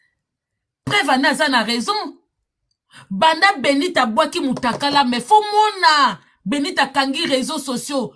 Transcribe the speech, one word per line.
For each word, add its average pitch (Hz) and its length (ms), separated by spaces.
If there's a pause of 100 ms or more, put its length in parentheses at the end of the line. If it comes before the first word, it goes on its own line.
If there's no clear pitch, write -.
(840)
Preuve 285 280
ana 269 160
aza 294 200
na 240 160
raison. 277 520 (960)
Banda 311 360 (140)
Benita 285 420
abwaki 269 380
Mutakala, 277 640
mais 240 160
fo 415 200
mona 381 760 (260)
Benita 285 420
kangi 277 400
réseaux 269 320
sociaux. 247 580